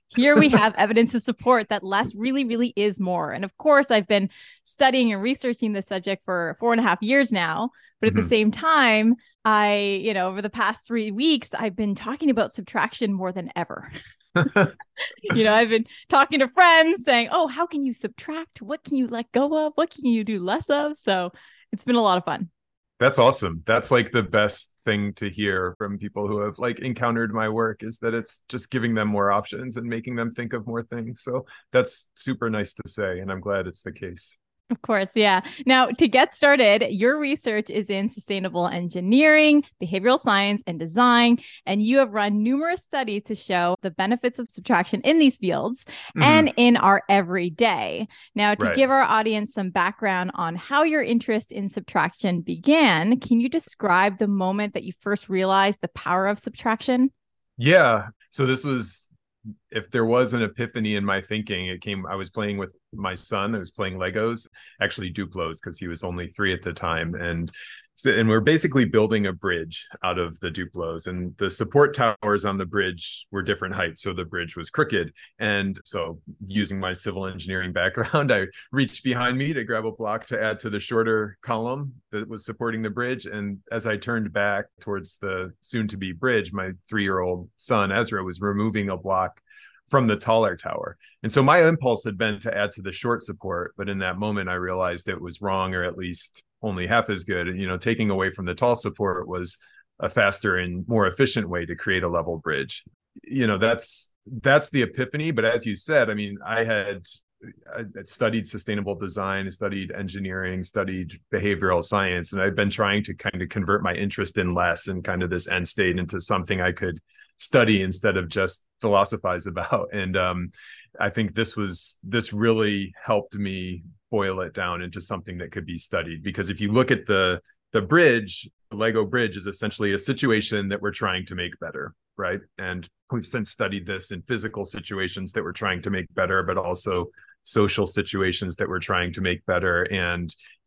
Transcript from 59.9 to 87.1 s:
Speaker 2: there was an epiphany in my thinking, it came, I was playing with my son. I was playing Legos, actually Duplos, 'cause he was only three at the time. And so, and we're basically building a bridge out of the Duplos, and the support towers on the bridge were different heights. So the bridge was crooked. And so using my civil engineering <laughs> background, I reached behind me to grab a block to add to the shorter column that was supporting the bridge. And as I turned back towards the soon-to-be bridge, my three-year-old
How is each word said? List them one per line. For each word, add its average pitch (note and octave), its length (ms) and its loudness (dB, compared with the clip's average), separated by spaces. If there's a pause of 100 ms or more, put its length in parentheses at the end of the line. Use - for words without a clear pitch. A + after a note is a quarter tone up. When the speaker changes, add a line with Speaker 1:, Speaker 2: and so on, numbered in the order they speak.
Speaker 2:
there A#2 140 0
was A#2+ 300 2
an A#2 80 0
epiphany A2 540 -2
in G2+ 100 -2
my G2 160 0
thinking, G2+ 460 -6
it F#2 120 -8
came, G2 240 -8
I F2+ 120 -8
was F#2+ 120 -8
playing G2+ 300 -4
with F#2+ 120 -6 (240)
my F#2 200 -6
son. G2+ 400 -4
I G#2+ 40 -4
was E2+ 120 -10
playing F#2+ 260 -6
Legos, G#2+ 500 -4 (340)
actually G2 320 -4
Duplos, E2+ 480 -6
'cause F2 180 -14
he F2 100 -10
was E2+ 140 -8
only F2+ 260 -8
three F#2+ 260 -2
at E2+ 80 -6
the F2 100 -6
time. E2 420 -4
And E2+ 360 -4 (440)
so, - 160 0
and A2 180 4
we're A2 120 4
basically C#3 460 4
building G#2+ 400 2
a F#2+ 60 -2
bridge F2 540 -6 (160)
out F2+ 160 -2
of E2+ 220 -6
the F2 100 -6
Duplos, E2 560 -8
and F2+ 300 -8
the F#2+ 140 -2
support C#3+ 440 4
towers G#2 520 2
on G2 100 0
the F#2+ 80 -4
bridge F#2 680 -4
were G2 120 -4
different F#2+ 320 -4
heights. E2+ 280 -4
So F#2 120 -6
the F2+ 100 -6
bridge E2+ 320 -8
was E2 140 -10
crooked. A2 420 -2 (260)
And G2+ 460 -2
so E2+ 360 -8 (260)
using G2 340 -2
my F#2 140 -4
civil F#2+ 320 -6
engineering F#2 460 -6
<laughs> - 20 -12
background, A#2+ 580 0
I F#2+ 140 2 (260)
reached C3 320 -2
behind B2 320 0
me C#3+ 160 -2
to B2+ 120 -4
grab A2 200 -4
a A2 80 -4
block A2 340 -6
to A2 160 -4
add G#2+ 180 -2
to A2 100 -8
the G2+ 100 -4
shorter A2 600 0
column B2 500 -4 (180)
that G#2 160 -6
was - 200 -14
supporting A2+ 340 -6
the A2 100 -4
bridge. A#2+ 360 -6
And G2+ 320 -8 (120)
as A2+ 140 -4
I G#2+ 140 -2
turned A2 340 -4
back G2+ 320 0 (160)
towards G2 360 -8
the F#2 440 -6
soon-to-be G2+ 520 -4
bridge, G2+ 420 0
my F#2+ 180 -6 (160)
three-year-old F#2 680 -2